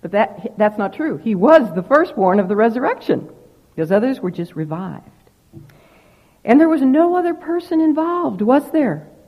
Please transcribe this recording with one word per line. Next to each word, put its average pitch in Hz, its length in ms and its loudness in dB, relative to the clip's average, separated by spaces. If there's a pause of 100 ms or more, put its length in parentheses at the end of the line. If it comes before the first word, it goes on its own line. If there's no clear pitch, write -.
But 170 100 -12
that, - 460 -4
that's 214 220 0
not 196 160 -4
true. 302 240 -6
He 220 180 -2
was 233 380 4
the 185 100 -4
firstborn 208 560 2
of 180 80 -2
the 202 80 -2
resurrection. 233 720 -2 (480)
Those 160 160 -2
others 254 280 0
were 180 120 -6
just 170 240 -10
revived. 160 500 -10 (1400)
And 240 140 6
there 320 100 6
was 311 140 0
no 320 340 2
other 349 180 -2
person 339 460 -4
involved, 311 600 -2
was 262 300 2
there? 170 340 -2 (220)